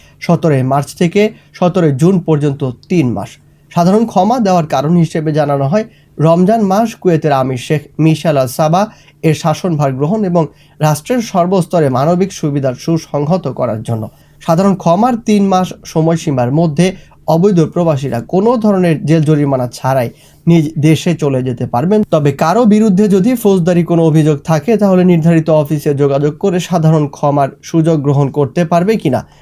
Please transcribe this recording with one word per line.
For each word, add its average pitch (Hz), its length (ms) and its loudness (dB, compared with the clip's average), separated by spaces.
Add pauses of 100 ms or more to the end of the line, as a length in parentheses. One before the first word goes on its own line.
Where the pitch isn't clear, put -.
(220)
সতেরোই 156 500 0
মার্চ 139 180 -2 (120)
থেকে 185 200 0 (340)
সতেরোই 170 440 0
জুন 180 160 4 (120)
পর্যন্ত 143 340 -2 (280)
তিন 165 180 0 (100)
মাস। 98 140 -10 (400)
সাধারণ 190 340 2
ক্ষমা 220 340 0
দেওয়ার 180 340 0
কারণ 143 200 0 (100)
হিসেবে 160 260 -4 (100)
জানানো 143 320 0
হয় 214 140 0 (320)
রমজান 180 440 2 (100)
মাস, 214 240 0
কুয়েতের 160 460 0
আমির 127 260 -4
শেখ 151 140 -2 (220)
মিশাল 156 380 2
আল 127 160 -2
সাবা 165 240 0 (420)
এর 160 120 2
শাসনভার 156 640 -2
গ্রহণ 190 260 -2
এবং 175 180 0 (360)
রাষ্ট্রের 156 420 0 (100)
সর্বস্তরে 180 580 0
মানবিক 170 400 0 (100)
সুবিধার 139 440 -2
সুসংহত 165 640 -2 (140)
করার 113 240 -4
জন্য। 110 200 -6 (380)
সাধারণ 185 340 0
ক্ষমার 214 400 0 (100)
তিন 208 180 2 (100)
মাস 185 140 0 (240)
সময়সীমার 151 680 -2
মধ্যে 170 280 0 (400)
অবৈধ 170 320 2 (140)
প্রবাসীরা 139 460 -2 (140)
কোনো 202 240 2
ধরনের 190 380 2 (100)
জেল 156 180 2
জরিমানা 139 440 0 (100)
ছাড়াই 131 320 -2 (380)
নিজ 165 180 4 (120)
দেশে 156 380 2
চলে 139 320 -2
যেতে 123 200 -6
পারবেন। 165 320 0 (140)
তবে 147 180 2 (120)
কারো 180 220 2
বিরুদ্ধে 214 420 4
যদি 202 280 2
ফৌজদারি 185 480 2
কোনো 165 220 0
অভিযোগ 151 320 2 (120)
থাকে, 160 280 0
তাহলে 190 340 2
নির্ধারিত 165 380 2 (120)
অফিসে 147 340 -2
যোগাযোগ 143 420 0
করে 190 220 -2
সাধারণ 160 480 0
ক্ষমার 143 420 -2 (120)
সুযোগ 165 440 0
গ্রহণ 143 240 0
করতে 139 360 -2
পারবে 175 320 0
কিনা 127 240 -2 (200)